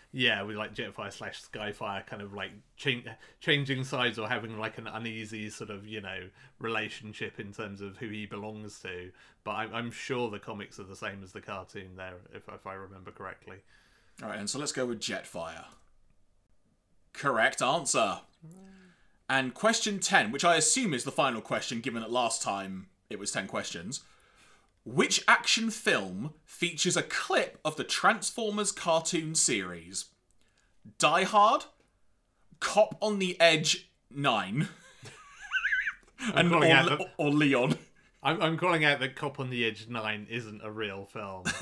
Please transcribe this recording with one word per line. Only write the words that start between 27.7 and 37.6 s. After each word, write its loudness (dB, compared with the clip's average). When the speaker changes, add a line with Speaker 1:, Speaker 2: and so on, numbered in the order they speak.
Speaker 2:
the -4
Transformers 0
cartoon 0
series? -2
Die 4
Hard, 6
Cop 4
on 0
the 0
Edge 6
nine, 2
<laughs> -2
Speaker 1:
I'm -2
Speaker 2:
and, 6
Speaker 1:
calling 8
Speaker 2:
or, 12
Speaker 1:
out 6
the -4
Speaker 2:
or 2
Leon. 4